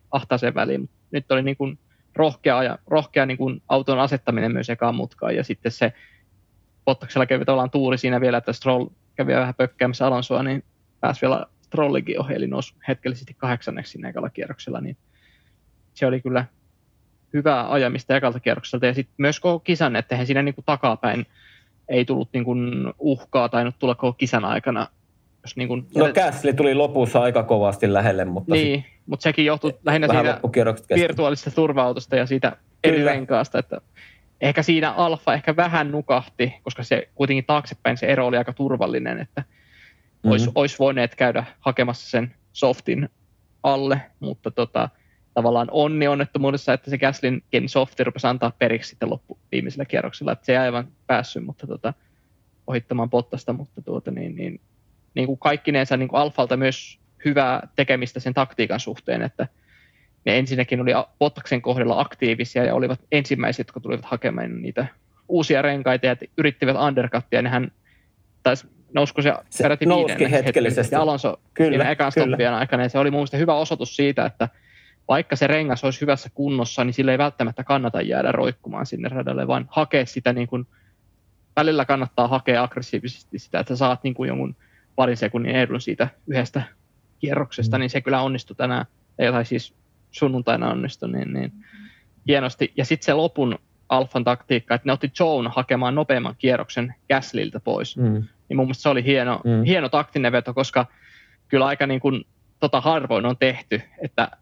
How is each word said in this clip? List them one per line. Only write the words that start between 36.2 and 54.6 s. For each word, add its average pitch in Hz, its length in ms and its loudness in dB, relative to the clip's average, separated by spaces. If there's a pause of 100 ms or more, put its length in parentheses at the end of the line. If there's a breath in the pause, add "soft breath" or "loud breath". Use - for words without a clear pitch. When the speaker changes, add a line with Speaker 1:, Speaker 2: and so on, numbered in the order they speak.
Speaker 1:
koska - 200 -10
se - 320 -2
kuitenkin 135 300 0
taaksepäin 143 520 -2
se - 100 -4
ero 131 200 2
oli 123 100 2
aika 123 160 -2
turvallinen, 123 680 -2
että 127 260 -10 (800 soft breath)
Speaker 2:
Mhm. 110 100 4
Speaker 1:
ois, 117 220 2
ois 143 240 2
voineet 135 360 2
käydä 117 300 2 (160)
hakemassa 123 500 -2
sen 120 240 -2 (180)
softin 127 560 0 (540)
alle, 139 380 2 (200)
mutta 131 300 -8
tota, 117 380 -2 (460)
tavallaan 117 360 2
onni 151 380 2
onnettomuudessa, 139 640 0
että - 180 -2
se 139 80 -2
Gaslyn 131 440 0 (240)
softi 131 380 0
rupesi - 220 -4
antaa 120 320 0
periksi 117 320 0
sitten - 200 -6
loppu - 280 -10 (140)
viimeisellä 135 320 -4
kierroksella, - 480 -4
että - 140 -10
se 131 60 2
ei 127 60 4
aivan 123 300 -2 (180)
päässyt, 117 380 -2
mutta - 220 -14
tota, 113 280 -6 (720)
ohittamaan 120 440 -4
Bottasta, 123 420 -2
mutta 139 300 -10
tuota, - 280 -8
niin, 165 260 -8
niin, 175 240 -10 (540)